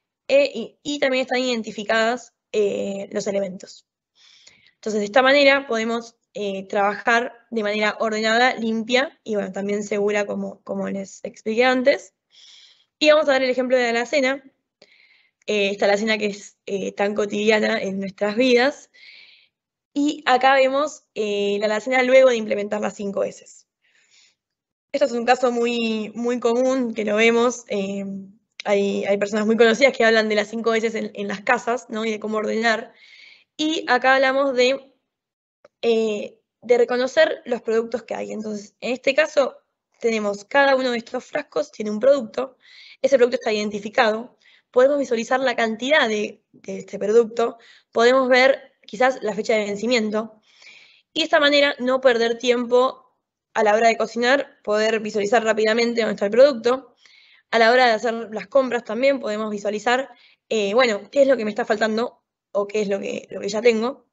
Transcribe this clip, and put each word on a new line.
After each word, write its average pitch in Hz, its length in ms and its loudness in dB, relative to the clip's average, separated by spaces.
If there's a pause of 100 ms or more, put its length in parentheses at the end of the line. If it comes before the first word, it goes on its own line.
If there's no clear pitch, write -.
(280)
eh, 277 260 2
y, 220 280 -12
y 294 160 -6
también 262 240 0
están 254 180 -2
identificadas, 226 920 -2 (200)
eh, 202 600 -2
los - 140 -4
elementos. 190 600 -8 (920)
Entonces, 214 240 -4
de 202 40 -2
esta 208 160 2
manera 277 460 4
podemos, 226 500 -4 (160)
eh, 196 340 -8
trabajar 208 840 -2
de 226 120 -4
manera 208 380 -2
ordenada, 220 540 0
limpia 226 680 -2
y, 220 100 -6
bueno, 196 180 -4
también 202 300 -4
segura 208 420 -2
como, 196 380 -8
como - 260 -8
les 196 360 -10
expliqué 220 400 -4
antes. 262 500 0 (840)
Y 302 120 4
vamos 302 180 4
a 285 40 4
dar 262 100 2
el 254 80 0
ejemplo 254 260 0
de 247 60 2
la 240 80 0
alacena. 254 520 -2 (1040)
Eh, 202 240 0
esta 202 160 -2
alacena 208 300 2
que 214 100 -4
es, - 300 -10 (100)
eh, 196 260 -6
tan 202 220 -2
cotidiana 214 680 0
en 190 180 -6
nuestras 202 380 -4
vidas. 254 540 2 (1000)
Y 285 320 -2
acá 254 300 4
vemos, 269 500 0 (100)
eh, 202 440 -2
la 214 80 -2
alacena 220 380 0
luego 262 260 6
de 240 60 0
implementar 208 440 -4
las 214 140 -6
cinco 196 300 -6
S. - 420 -14 (1300)
Esto 277 140 -2
es 226 60 -2
un 233 120 -4
caso 247 260 2
muy, 233 640 -4
muy 240 240 -4
común 247 560 0
que 220 100 -4
lo 208 120 -2
vemos. 233 520 2
Eh, 196 360 -6 (600)
hay, 202 400 0
hay 202 140 0
personas 208 280 -2
muy 226 100 2
conocidas 233 400 4
que 233 80 2
hablan 220 240 4
de 214 80 0
las 208 120 -2
cinco 226 260 -2
S 220 220 -2
en, 214 160 -6
en 202 140 -8
las 202 140 -8
casas, 240 480 -2
¿no? 220 160 -6
Y 226 80 -4
de 208 80 -8
cómo 214 160 -6
ordenar. 214 560 -2 (640)
Y 311 320 -2
acá 247 260 2
hablamos 269 400 2
de, 254 400 0 (880)
eh, 220 560 -2 (240)
de 240 160 2
reconocer 254 680 0
los 240 180 -6
productos 226 420 -4
que - 100 -10
hay. 202 180 -8
Entonces, 208 480 -10
en 226 120 -6
este 269 220 -2
caso, 294 440 0 (400)
tenemos 214 460 -2
cada 277 320 2
uno 262 160 0
de 240 60 -4
estos 233 260 -10
frascos, - 480 -6
tiene 214 180 -8
un 214 80 -4
producto. 254 580 0 (460)
Ese 269 140 2
producto 247 200 4
está 240 160 -2
identificado. 214 840 -2 (320)
Podemos 277 280 4
visualizar 247 420 -2
la 254 160 -2
cantidad 240 520 2
de, 214 440 -6
de - 260 -14
este 190 200 -14
producto. 226 600 0 (340)
Podemos 247 360 4
ver 262 440 2 (100)
quizás 254 400 -2
la 208 120 -4
fecha 220 200 -2
de 214 120 0
vencimiento. 214 760 -4 (720)
Y - 80 -4
de 330 40 0
esta 320 140 2
manera 285 400 4
no 254 220 -2
perder 233 380 2
tiempo 247 760 0 (380)
a 220 100 0
la 208 120 4
hora 226 140 4
de 226 80 2
cocinar, 240 640 -2
poder 214 380 0
visualizar 214 440 0
rápidamente 226 560 0
dónde 214 140 -2
está 202 120 -4
el 202 60 -4
producto. 247 600 2 (560)
A 226 80 0
la 226 140 6
hora 254 140 6
de 233 60 4
hacer 220 220 -2 (180)
las 196 140 -10
compras 240 380 0
también 262 360 0
podemos 214 300 -6
visualizar, 214 580 -2 (400)
eh, 208 240 -2
bueno, 220 380 0
qué 277 120 4
es 262 60 4
lo 269 80 4
que 233 80 -4
me 214 60 -4
está 226 140 -4
faltando 220 580 -2 (300)
o 202 140 -2
qué 214 160 -4
es 196 60 -4
lo 196 120 -4
que, - 300 -8
lo 190 100 -12
que 202 80 -6
ya 214 120 -6
tengo. 240 520 0